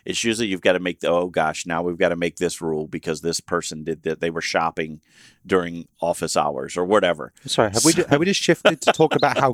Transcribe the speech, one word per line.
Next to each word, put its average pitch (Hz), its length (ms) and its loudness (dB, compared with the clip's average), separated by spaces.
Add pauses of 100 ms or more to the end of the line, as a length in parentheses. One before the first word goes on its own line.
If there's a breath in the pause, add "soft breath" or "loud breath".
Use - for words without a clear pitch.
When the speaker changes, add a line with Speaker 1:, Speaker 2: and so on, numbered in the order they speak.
Speaker 1:
It's - 200 -4
usually 113 240 0
you've 92 140 -2
gotta 90 180 4
make 90 220 -4
the, 73 80 0
"Oh 87 180 2
gosh, 80 400 -2
now 85 160 -2
we've 87 160 -4
gotta 87 160 4
make 85 220 -4
this 85 220 -2
rule 78 280 -4
because 78 340 -6
this 82 180 -4
person 82 440 -6
did 78 180 -6
that. 80 180 -4
They 85 120 -2
were 82 100 -6
shopping 80 580 -4 (460 soft breath)
during 85 420 -2 (140)
office 85 340 -2
hours," 73 400 -2
or 90 100 0
whatever. 90 480 2 (120)
Speaker 2:
Sorry, 120 260 2
have 120 140 2
we 165 60 6
Speaker 1:
So 175 100 0
Speaker 2:
ju-, 160 80 0
have 143 100 4
we 170 60 0
just 190 160 0
shifted - 400 2
to - 120 2
talk 156 220 2
about 135 220 2
how 131 160 2